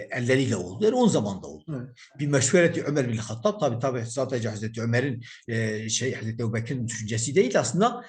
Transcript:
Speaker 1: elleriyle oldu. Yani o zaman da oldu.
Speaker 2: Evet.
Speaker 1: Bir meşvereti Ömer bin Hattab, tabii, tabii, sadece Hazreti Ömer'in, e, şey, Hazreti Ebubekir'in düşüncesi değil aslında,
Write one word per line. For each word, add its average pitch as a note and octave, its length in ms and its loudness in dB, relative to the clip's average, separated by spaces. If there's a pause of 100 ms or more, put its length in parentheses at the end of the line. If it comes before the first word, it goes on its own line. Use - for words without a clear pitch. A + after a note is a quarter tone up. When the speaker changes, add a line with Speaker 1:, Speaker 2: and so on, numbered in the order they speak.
(100)
Speaker 1:
elleriyle B2+ 460 2
oldu. F#2 280 -4
Yani A3 100 4
o B3 140 6
zaman G#2 340 0
da D2 40 -12
oldu. D2+ 220 -14
Speaker 2:
Evet. B2+ 280 -8 (220)
Speaker 1:
Bir D3 80 -2
meşvereti D#3 580 4
Ömer C#3+ 240 0
bin A#2 80 -2
Hattab, G3 440 -2
tabii, A#2+ 180 2
tabii, B2 280 -2
sadece A#2 420 -2
Hazreti A2 340 -6
Ömer'in, A#2+ 420 0 (240)
e, A2 400 -2
şey, B2 260 -2
Hazreti A2 280 -6
Ebubekir'in A2+ 460 -2
düşüncesi A2+ 460 -4
değil A3+ 260 4
aslında, F#3 480 0